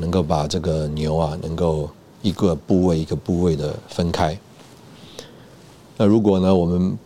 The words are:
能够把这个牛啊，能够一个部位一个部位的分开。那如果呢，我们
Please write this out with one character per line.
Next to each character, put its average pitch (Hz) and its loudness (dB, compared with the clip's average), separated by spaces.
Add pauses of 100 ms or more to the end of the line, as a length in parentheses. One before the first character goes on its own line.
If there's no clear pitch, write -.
能 85 -4
够 92 2
把 78 0
这 82 -4
个 78 -2
牛 76 -2
啊， 80 -2
能 80 -6
够 78 -2 (320)
一 110 0
个 90 2
部 92 2
位 82 2
一 78 -4
个 85 -4
部 87 -2
位 85 2
的 73 -6 (140)
分 85 -4
开。 82 -2 (1600)
那 110 0
如 107 6
果 101 4
呢， 95 4
我 87 4
们 90 0